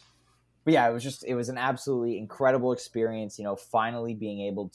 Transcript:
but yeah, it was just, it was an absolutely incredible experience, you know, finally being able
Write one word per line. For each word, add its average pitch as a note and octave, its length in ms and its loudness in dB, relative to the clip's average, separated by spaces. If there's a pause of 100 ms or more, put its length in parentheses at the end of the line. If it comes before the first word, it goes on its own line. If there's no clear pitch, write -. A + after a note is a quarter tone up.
(640)
but D#3+ 80 6
yeah, B2 140 8
it A#2 40 4
was A#2 100 -2
just, C3+ 240 -8
it B2+ 100 -2
was A#2+ 140 -2
an B2+ 80 -6
absolutely B2 600 0
incredible B2+ 560 2
experience, A2+ 680 -4
you G#2 60 -8
know, G2+ 100 -2
finally A#2 580 -2
being G#2 280 -6
able G2+ 340 -4